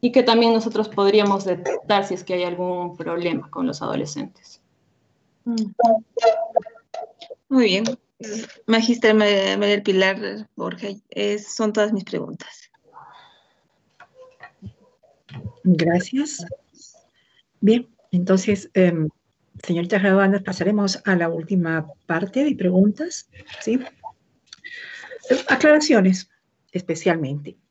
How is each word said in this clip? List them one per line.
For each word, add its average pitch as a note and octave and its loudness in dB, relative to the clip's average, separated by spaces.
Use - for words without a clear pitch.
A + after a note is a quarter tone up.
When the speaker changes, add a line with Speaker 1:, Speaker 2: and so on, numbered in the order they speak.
Speaker 1:
Y A#3+ 0
que B3+ 6
también A#3 4
nosotros A3 0
podríamos G3+ 2
detectar F3+ -2
si F#3+ -6
es F#3 -12
que F#3 -6
hay F3+ -2
algún F3+ -6
problema E3+ -6
con - -6
los - -6
adolescentes. - -8
Speaker 2:
Mm. A#3 -4
Muy C4 4
bien. G3+ 0
Magíster A3+ 2
Ma-, G3 2
María G#3 2
del G#3 -2
Pilar G3 -2
Borja, F3+ -10
eh, G#3 -4
son G#3+ -4
todas G#3+ 0
mis F#3+ -4
preguntas. - -12
Speaker 3:
Gracias. F3+ 2
Bien, A#3 4
entonces, F#3+ 0
em, E3+ 4
señorita F3 -2
Graduandas, G3 4
pasaremos G3 -2
a F#3+ 2
la E3+ 0
última E3 -2
parte F#3+ -2
de D4 0
preguntas, G3+ 0
¿sí? A#3 -2
Aclaraciones, C4+ 4
especialmente. D#3+ -4